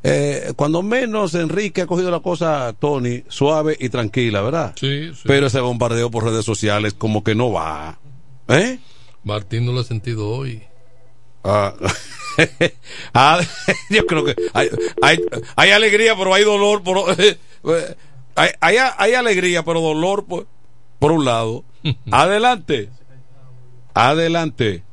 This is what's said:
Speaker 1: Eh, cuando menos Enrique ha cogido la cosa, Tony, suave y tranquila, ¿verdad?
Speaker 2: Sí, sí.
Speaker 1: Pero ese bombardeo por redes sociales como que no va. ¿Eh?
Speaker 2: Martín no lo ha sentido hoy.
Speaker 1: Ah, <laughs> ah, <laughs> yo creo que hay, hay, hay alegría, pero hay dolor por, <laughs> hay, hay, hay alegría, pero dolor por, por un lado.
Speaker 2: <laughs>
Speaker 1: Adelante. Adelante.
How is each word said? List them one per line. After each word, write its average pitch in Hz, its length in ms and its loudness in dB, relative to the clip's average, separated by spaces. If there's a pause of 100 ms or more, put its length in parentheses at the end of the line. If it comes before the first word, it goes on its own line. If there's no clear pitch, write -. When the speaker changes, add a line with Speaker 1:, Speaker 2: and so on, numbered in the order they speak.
Speaker 1:
Eh, 143 540 -2
cuando 156 260 0
menos 214 520 -2
Enrique 175 480 -2
ha 170 40 -2
cogido 180 240 0
la 170 100 0
cosa, 156 580 -2
Tony, 127 500 -2
suave 156 500 2
y 131 120 -4
tranquila, 113 520 0
¿verdad? 135 340 -2
Speaker 2:
Sí, 143 380 -4
sí. - 100 -18
Speaker 1:
Pero 139 220 4
ese 131 140 2
bombardeo 117 500 0
por 113 140 -2
redes 113 200 0
sociales 104 500 0
como 107 280 -2
que 110 120 0
no 117 180 2
va. 80 460 -4 (500)
¿Eh? 226 300 2 (440)
Speaker 2:
Martín 107 420 -4
no 123 80 -2
lo 127 80 -4
ha 117 40 -4
sentido 110 440 -6
hoy. 120 340 -8 (800)
Speaker 1:
Ah, 98 320 2 (720)
<laughs> - 680 -4
ah, 151 260 6 (260)
<laughs> - 240 -2
yo 214 160 4
creo 156 180 0
que 143 100 0 (180)
hay, 110 160 2 (340)
hay, 151 160 6 (380)
hay 175 140 6
alegría, 214 460 4
pero 185 180 2
hay 202 100 6
dolor 208 380 4
por, 185 160 0
<laughs> - 1400 0
hay, 160 160 4 (100)
hay, 180 160 4 (220)
hay 208 160 4
alegría, 180 480 2
pero 165 180 0
dolor 165 460 0
por, 175 200 -8 (520)
por 151 140 6
un 156 120 2
lado. 117 400 0 (180)
Speaker 2:
<laughs> 131 280 -4
Speaker 1:
Adelante. 165 800 2 (1040)
Adelante. 147 880 2 (100)